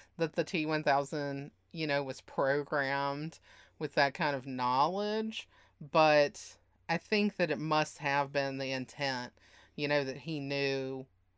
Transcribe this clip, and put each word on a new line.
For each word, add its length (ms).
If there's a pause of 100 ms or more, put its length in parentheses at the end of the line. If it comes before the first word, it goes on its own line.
(180)
that 180
the 80
T 220
one 180
thousand, 680 (200)
you 160
know, 160
was 180
programmed 1200 (400)
with 160
that 180
kind 220
of 100
knowledge, 1040 (440)
but 640 (320)
I 100
think 400
that 140
it 80
must 400
have 320
been 280
the 120
intent, 600 (420)
you 120
know, 160
that 140
he 220
knew, 680 (300)